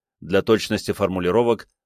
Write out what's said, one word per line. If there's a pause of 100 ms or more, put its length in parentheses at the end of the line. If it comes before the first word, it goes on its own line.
(220)
Для
точности
формулировок (180)